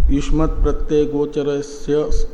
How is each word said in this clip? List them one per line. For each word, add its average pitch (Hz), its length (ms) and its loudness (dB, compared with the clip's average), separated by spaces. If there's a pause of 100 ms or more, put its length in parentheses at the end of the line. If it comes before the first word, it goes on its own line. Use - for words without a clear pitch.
युष्मत् 143 540 2
प्रत्यय 151 420 0
गोचरस्य 147 960 -4 (300)